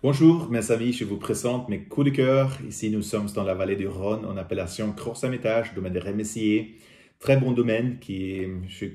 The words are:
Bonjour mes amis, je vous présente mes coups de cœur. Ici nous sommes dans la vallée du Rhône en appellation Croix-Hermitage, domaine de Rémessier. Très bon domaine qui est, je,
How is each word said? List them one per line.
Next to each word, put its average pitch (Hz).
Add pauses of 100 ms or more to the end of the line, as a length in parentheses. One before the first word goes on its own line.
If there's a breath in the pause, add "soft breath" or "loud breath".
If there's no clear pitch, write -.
Bonjour 151
mes 113
amis, 117
je 120
vous 101
présente 123
mes 98
coups -
de 139
cœur. 135 (120)
Ici 110
nous 107
sommes 104
dans 104
la 95
vallée 95
du 98
Rhône 101
en 98
appellation 95
Croix-Hermitage, 117
domaine 92
de 90
Rémessier. 107 (420 loud breath)
Très 135
bon 127
domaine 120
qui 95
est, 92 (200)
je, -